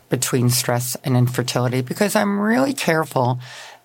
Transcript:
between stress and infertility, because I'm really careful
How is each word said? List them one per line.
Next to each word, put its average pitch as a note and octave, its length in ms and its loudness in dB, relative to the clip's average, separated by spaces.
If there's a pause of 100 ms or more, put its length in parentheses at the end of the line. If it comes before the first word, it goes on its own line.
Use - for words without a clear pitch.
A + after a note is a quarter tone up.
between B2+ 420 2
stress B2 540 0
and B2+ 120 2
infertility, B2 640 0
because F#3+ 320 -2
I'm G3+ 260 0
really B3+ 340 2
careful C#3 640 0 (440)